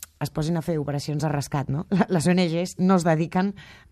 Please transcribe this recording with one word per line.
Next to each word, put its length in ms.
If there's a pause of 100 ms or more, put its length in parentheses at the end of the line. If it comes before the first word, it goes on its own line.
(200)
es 100
posin 280
a 40
fer 160
operacions 460
de 80
rescat, 400
no? 180
<laughs> 220
Les 160
O 60
N 120
Gs 320
no 220
es 80
dediquen 460 (380)